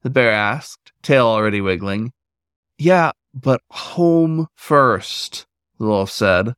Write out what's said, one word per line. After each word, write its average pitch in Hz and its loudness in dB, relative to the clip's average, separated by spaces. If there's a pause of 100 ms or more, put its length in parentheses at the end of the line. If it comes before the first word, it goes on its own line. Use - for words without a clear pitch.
the 127 -6
bear 127 2
asked, 107 -4 (100)
tail 131 4
already 107 0
wiggling. 98 -4 (680)
"Yeah, 165 2 (240)
but 131 -2
home 165 0
first," - -2 (320)
the 110 -4
wolf 101 0
said 98 0